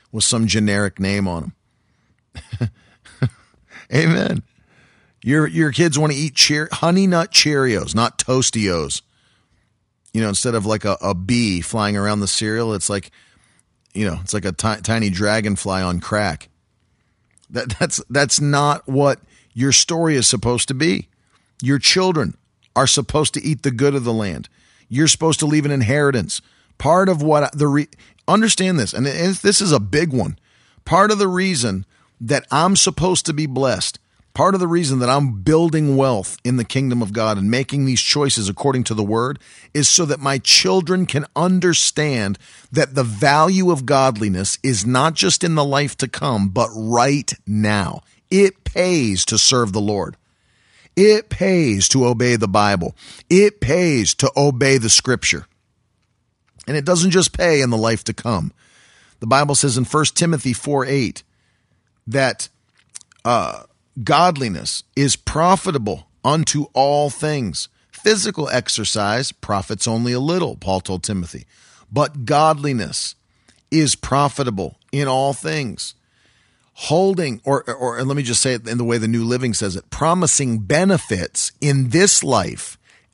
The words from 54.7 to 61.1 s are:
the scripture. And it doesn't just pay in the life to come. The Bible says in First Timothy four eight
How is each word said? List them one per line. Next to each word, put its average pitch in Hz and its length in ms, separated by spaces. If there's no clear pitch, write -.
the 113 140
scripture. 123 560
And 143 100
it 143 80
doesn't 180 280
just 185 240
pay 165 260
in 127 80
the 113 80
life 113 260
to 110 80
come. 107 400
The 113 60
Bible 139 280
says 127 240
in 127 80
First 151 300
Timothy 147 360
four 139 320
eight 127 380